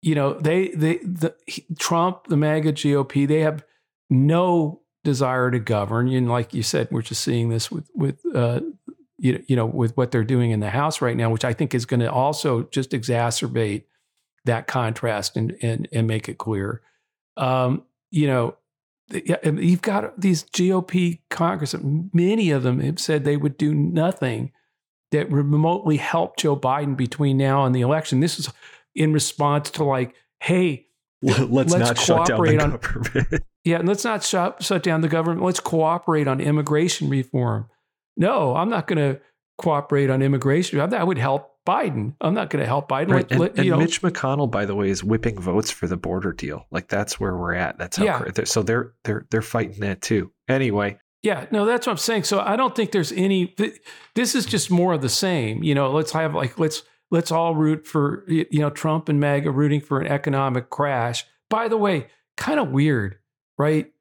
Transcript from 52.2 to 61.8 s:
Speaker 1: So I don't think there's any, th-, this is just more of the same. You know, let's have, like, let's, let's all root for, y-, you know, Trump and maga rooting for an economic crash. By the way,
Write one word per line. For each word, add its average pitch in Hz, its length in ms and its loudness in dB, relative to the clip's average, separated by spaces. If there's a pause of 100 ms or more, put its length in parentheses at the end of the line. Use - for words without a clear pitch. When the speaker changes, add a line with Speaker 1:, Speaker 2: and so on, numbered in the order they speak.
Speaker 1:
So 202 160 0
I 208 160 0
don't 254 180 0
think 220 160 -2
there's 180 220 -2
any, 185 340 0
th-, 208 320 -6 (340)
this 240 220 0
is 233 100 0
just - 240 -2
more 180 240 4
of 151 80 -2
the 131 80 -2
same. 151 540 -2
You 151 100 2
know, 139 160 2
let's 156 220 0
have, 160 240 -2
like, 131 240 -4
let's, 156 240 -2 (280)
let's 170 200 0
all 165 240 0
root 156 320 0
for, 151 400 0
y-, 160 240 2
you 151 80 2
know, 147 100 2
Trump 156 400 -2
and 147 120 4
maga 143 280 0
rooting 143 300 2
for 139 220 -2
an - 60 -4
economic 135 600 -2
crash. 123 560 -2 (240)
By 226 200 0
the 226 80 2
way, 196 300 0 (300)